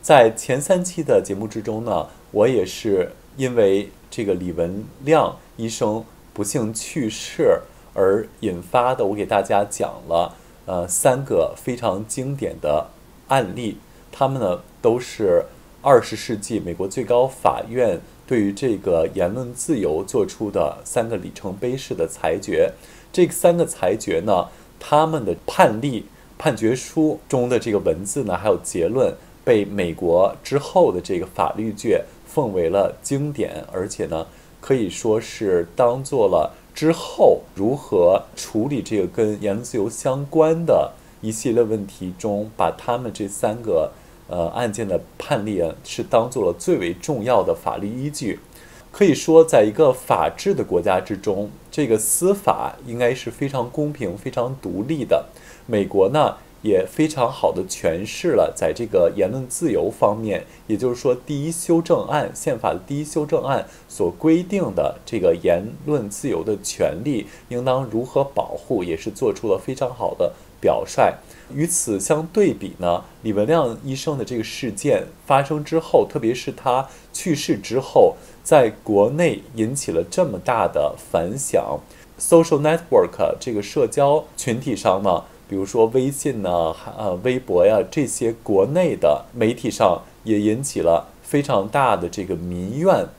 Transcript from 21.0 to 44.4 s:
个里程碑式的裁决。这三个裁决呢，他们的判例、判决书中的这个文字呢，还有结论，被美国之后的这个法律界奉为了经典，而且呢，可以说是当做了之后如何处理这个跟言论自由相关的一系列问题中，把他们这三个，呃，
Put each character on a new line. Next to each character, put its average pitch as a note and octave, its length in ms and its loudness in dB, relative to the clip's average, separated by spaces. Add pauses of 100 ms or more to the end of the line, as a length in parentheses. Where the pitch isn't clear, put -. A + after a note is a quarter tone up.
个 A2+ 80 -4
里 F2+ 180 -10
程 F#2+ 180 -10
碑 B2 220 -4
式 C3+ 180 -8
的 E2 140 -2
裁 D#2+ 320 -4
决。 D#2+ 320 2 (400)
这 F3 160 4
三 F3 300 2
个 E3 80 2
裁 - 280 -2
决 F2 280 -2
呢， F#2+ 260 0 (320)
他 D3+ 260 4
们 D#3 200 -4
的 F2 100 -2 (100)
判 A#2+ 360 2
例、 B2+ 240 -4 (320)
判 C#3+ 180 0
决 A2 180 2
书 D#3 540 -2
中 B2 220 0
的 B2 100 2
这 A2+ 140 -4
个 G2+ 60 4
文 E2+ 260 -2
字 C3+ 180 -4
呢， F#2 140 -2
还 G#2+ 100 -2
有 F#2 160 2
结 E2+ 240 -2
论， A#2+ 260 0 (300)
被 G#2+ 220 4
美 F#2+ 280 -4
国 F2 480 2
之 - 160 -4
后 C#3 360 2
的 F2+ 80 -4
这 F2+ 180 -4
个 F#2 60 -4
法 - 320 -2
律 A2 160 -4
界 - 320 0 (200)
奉 A#2+ 280 -4
为 F2 160 0
了 F#2+ 340 2
经 C#3 300 -4
典， - 400 -6
而 F#2 120 -4
且 G#2 200 -6
呢， D#2+ 200 -6 (360)
可 - 120 0
以 A2+ 160 0
说 A2 300 0
是 F#2 560 -2
当 B2+ 260 2
做 B2 280 2
了 E2+ 240 2 (200)
之 D#3+ 200 2
后 - 480 4 (120)
如 G#2+ 220 0
何 F#2+ 480 4 (140)
处 A2+ 320 -2
理 C3 120 -2
这 G#2+ 200 -4
个 F2+ 60 0
跟 G#2+ 340 -2
言 G2+ 140 -2
论 A#2+ 60 -6
自 B2 140 -10
由 G#2+ 140 0
相 C#3 380 -4
关 D#3+ 380 2
的 G2 280 2 (260)
一 A2 100 -6
系 A2+ 220 -2
列 A2+ 100 4
问 G#2+ 240 0
题 F#2 320 -10
中， G#2 380 -4
把 E2+ 160 2
他 A#2+ 260 -4
们 B2 140 -8
这 G2 160 -8
三 A2 340 -4
个， F2 300 0 (380)
呃， E2+ 220 -2